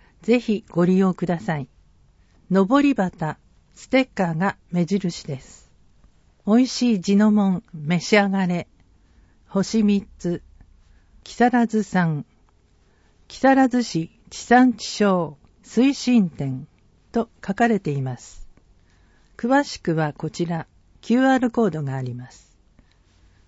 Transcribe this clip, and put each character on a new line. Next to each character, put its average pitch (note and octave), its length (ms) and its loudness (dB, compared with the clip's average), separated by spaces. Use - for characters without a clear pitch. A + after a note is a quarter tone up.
ぜ A#3+ 180 2
ひ G#3 300 -4
ご E3+ 160 0
利 F#3 120 4
用 F#3+ 160 2
く F#3 120 -8
だ E3+ 140 -2
さ D#3 200 -6
い。 C3 100 -12
の F#3+ 140 2
ぼ C4+ 160 2
り C#4+ 120 2
旗、 E3+ 440 -6
ス - 140 -20
テ C4 120 2
ッ C4 120 -2
カ F3 180 -2
ー D#3 60 -6
が F#3+ 200 -4
目 F3 140 0
印 F#3 400 -4
で C#3 140 -12
す。 - 320 -20
美 G3+ 80 2
味 B3 140 6
し A#3+ 280 0
い F#3 60 -2
地 G3 140 0
の G#3+ 160 4
も G3+ 180 2
ん F3+ 140 -2
召 D#3+ 260 -2
し - 180 0
上 G3+ 120 4
が F#3+ 180 -2
れ。 F3 200 -4
星 G3+ 360 -2
三 G3+ 240 0
つ。 F3 240 -6
木 - 120 -20
更 A#3 320 2
津 A3 160 -2
産、 D#3+ 420 -2
木 - 100 -20
更 C4 320 4
津 B3 140 -2
市 E3 280 -6
地 - 60 -16
産 B3 360 4
地 - 120 -12
消 F3+ 500 -2
推 C4+ 300 0
進 A#3 380 2
店 C3+ 360 -8
と - 180 -4
書 G3 80 -4
か A#3 140 0
れ A3 120 0
て D#3 120 -6
い C#3 100 -4
ま B2+ 160 -8
す。 - 300 -20
詳 C4+ 260 2
し - 140 -12
く E3 180 -2
は D#3 180 -2
こ - 160 -8
ち E3+ 180 -6
ら、 E3 200 -8
キ A#3 160 0
ュ C4 40 2
ー C4 120 4
ア - 20 2
ー C4 40 2
ル A#3+ 120 -2
コ A#3 140 0
ー G3 40 2
ド D#3 140 -6
が C3+ 120 -6
あ C3 60 -8
り B2+ 140 -8
ま B2 160 -16
す。 - 260 -20